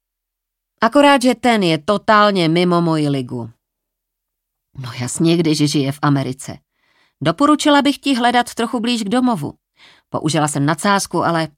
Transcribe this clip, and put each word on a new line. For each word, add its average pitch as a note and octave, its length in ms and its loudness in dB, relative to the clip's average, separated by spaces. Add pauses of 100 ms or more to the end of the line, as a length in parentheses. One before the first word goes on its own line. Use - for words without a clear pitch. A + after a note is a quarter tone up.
(800)
Akorát, C#4+ 420 4
že B3 120 2
ten A#3 280 0
je D#3+ 160 2
totálně G3+ 720 2
mimo F3 320 2
moji D#3+ 280 0
ligu. B2 420 -6 (1300)
No B2 220 -12
jasně, E3 360 0
když D3+ 340 0
žije C#3+ 220 -2
v - 100 -20
Americe. C3+ 560 -4 (600)
Doporučila C#4+ 600 2
bych C#4+ 160 0
ti C#4 160 -2
hledat A#3+ 400 0
trochu A3+ 260 -4
blíž A3+ 220 -4
k G3 60 -8
domovu. A#3 460 -2 (540)
Použila D3 400 -2
jsem C#3+ 180 -2
nadsázku, F3 580 -2
ale D#3+ 340 -2